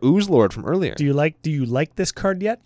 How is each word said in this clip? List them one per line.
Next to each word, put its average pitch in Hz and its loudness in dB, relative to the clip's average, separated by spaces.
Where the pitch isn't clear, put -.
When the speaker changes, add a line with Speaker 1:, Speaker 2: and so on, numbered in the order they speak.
Speaker 1:
ooze 196 4
lord 117 4
from - -10
earlier. 175 -2
Speaker 2:
Do 147 -4
you 139 0
like, 151 -2
do 160 -6
you 143 -2
like 127 -4
this 185 -4
card 190 -4
yet? 214 -4